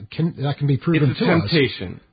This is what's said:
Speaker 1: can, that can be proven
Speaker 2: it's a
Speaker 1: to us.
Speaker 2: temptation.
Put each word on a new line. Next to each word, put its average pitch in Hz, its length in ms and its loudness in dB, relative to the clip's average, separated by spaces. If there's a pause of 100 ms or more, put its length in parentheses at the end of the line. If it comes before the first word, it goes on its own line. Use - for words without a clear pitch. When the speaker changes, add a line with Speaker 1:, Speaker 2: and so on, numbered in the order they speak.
(140)
Speaker 1:
can, 156 280 -4
that 139 160 -4
can 143 80 -2
be 139 100 2
proven 147 360 2
Speaker 2:
it's - 80 -4
a - 40 0
Speaker 1:
to - 80 4
us. 165 80 4
Speaker 2:
temptation. 117 600 0 (120)